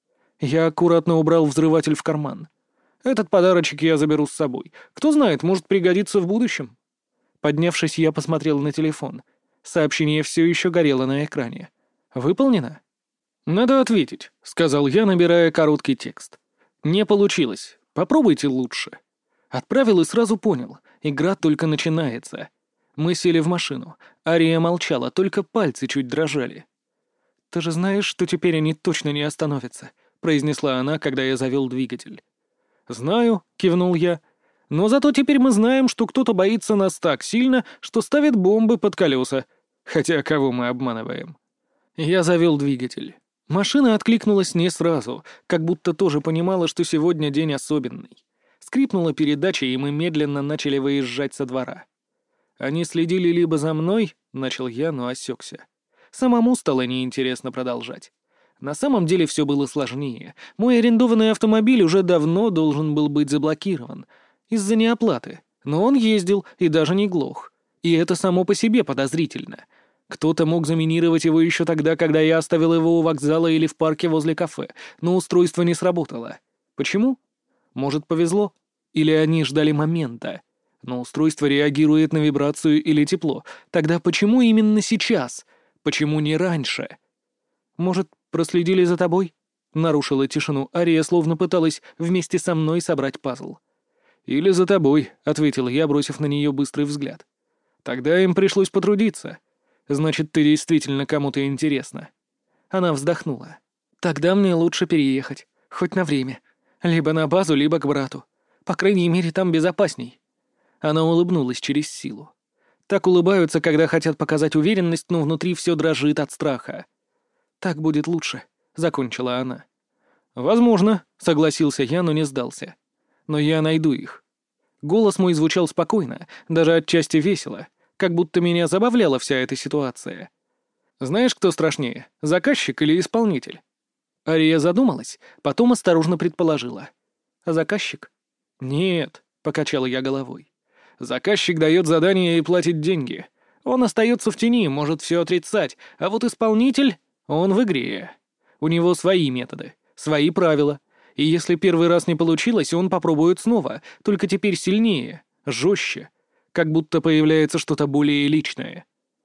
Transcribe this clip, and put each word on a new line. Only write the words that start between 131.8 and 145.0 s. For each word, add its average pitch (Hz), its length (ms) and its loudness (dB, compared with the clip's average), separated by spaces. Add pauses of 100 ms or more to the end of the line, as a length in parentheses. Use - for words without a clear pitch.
заказчик 175 580 -2
или 156 180 2
исполнитель?» 190 640 -2 (640)
Ария 160 320 4
задумалась, 175 640 0 (220)
потом 233 300 2
осторожно 170 440 2
предположила. 151 720 -2 (560)
«Заказчик?» 165 640 -4 (500)
«Нет», — 156 640 -4 (200)
покачала 151 420 -2
я 131 160 -2
головой. 135 500 -8 (480)
«Заказчик 160 600 -2
дает 160 280 4
задания 170 520 2
и 160 40 0
платит 170 380 0
деньги. 151 460 -4 (380)
Он 254 200 0
остается 226 460 0
в - 60 -8
тени, 233 320 2
может 147 340 -2